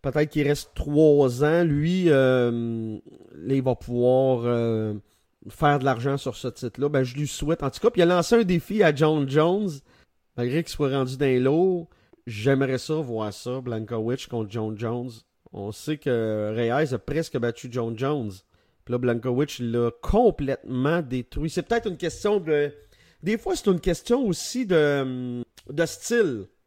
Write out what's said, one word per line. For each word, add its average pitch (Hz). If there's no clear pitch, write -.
Peut-être 147
qu'il 147
reste 143
trois 143
ans. 165
Lui, 165
euh, 120
là, 95
il 135
va 127
pouvoir, 123
euh, 113
faire 143
de 127
l'argent 135
sur 135
ce -
titre-là. 123
Ben, 139
je 123
lui 147
souhaite, 151
en 135
tout -
cas. -
Puis 180
il -
a 175
lancé 180
un 233
défi 185
à 151
John 151
Jones, 175
malgré 123
qu'il -
soit 139
rendu 131
dans 139
les 127
lourds. 165
J'aimerais 131
ça, -
voir 113
ça, 127
Blachowicz 117
contre 110
John 110
Jones. 120
On 101
sait 151
que 110
Reyes 120
a 110
presque 147
battu 117
John 117
Jones. 131
Puis 120
là, 123
Blachowicz 123
l'a 120
complètement 147
détruit. 131
C'est 180
peut-être 226
une 170
question 202
de, 147
des 214
fois, -
c'est -
une 180
question 233
aussi 226
de, 135
de 156
style. 156